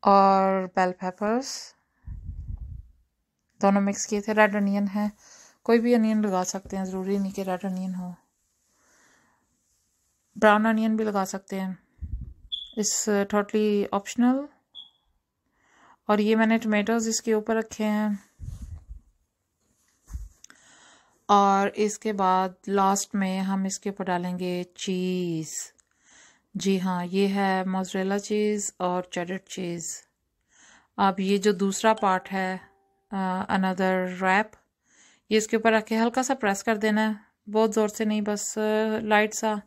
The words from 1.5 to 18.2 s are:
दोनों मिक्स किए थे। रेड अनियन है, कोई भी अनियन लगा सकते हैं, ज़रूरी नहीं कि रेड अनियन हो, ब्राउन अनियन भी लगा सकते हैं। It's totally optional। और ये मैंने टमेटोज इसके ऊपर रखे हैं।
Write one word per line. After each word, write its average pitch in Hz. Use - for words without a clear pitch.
दोनों 196
मिक्स 202
किए 208
थे। 220
रेड 208
अनियन 202
है, 208
कोई 233
भी 233
अनियन 220
लगा 185
सकते 190
हैं, 190
ज़रूरी 190
नहीं 196
कि 196
रेड 185
अनियन 185
हो, 180
ब्राउन 214
अनियन 220
भी 220
लगा 202
सकते 190
हैं। 190
It's -
totally 208
optional। 240
और 208
ये 214
मैंने 220
टमेटोज 220
इसके 220
ऊपर 214
रखे 220
हैं। 208